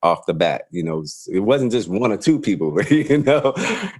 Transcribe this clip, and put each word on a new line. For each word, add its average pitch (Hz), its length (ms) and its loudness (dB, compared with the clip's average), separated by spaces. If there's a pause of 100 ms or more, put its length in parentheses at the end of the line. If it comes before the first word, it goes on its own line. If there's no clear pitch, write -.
off 82 240 0
the - 80 -2
bat, 80 380 0
you 87 100 -4
know, 80 220 -4
s-, - 280 -16
it 92 100 0
wasn't 123 300 2
just 110 180 0
one 107 220 0
or 101 60 -2
two 156 220 2
people, 82 440 0
<laughs> - 60 -4
you 147 300 4
know, 139 340 2 (460)